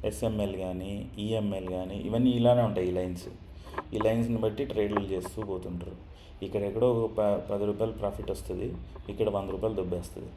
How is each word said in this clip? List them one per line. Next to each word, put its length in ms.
ఎస్ఎంఎల్ 500
కానీ, 600
ఈఎంఎల్ 520
కానీ, 280
ఇవన్నీ 340
ఇలానే 300
ఉంటాయి 260
ఈ 40
లైన్స్. 360
ఈ 60
లైన్స్ని 380
బట్టి 280
ట్రేడ్లు 340
చేస్తూ 420
పోతుంటారు. 720
ఇక్కడెక్కడో 480
ఒక 180
ప-, 400
పది 140
రూపాయలు 280
ప్రాఫిట్ 380
వస్తుంది, 420
ఇక్కడ 200
వంద 200
రూపాయలు 260
దొబ్బేస్తుంది. 600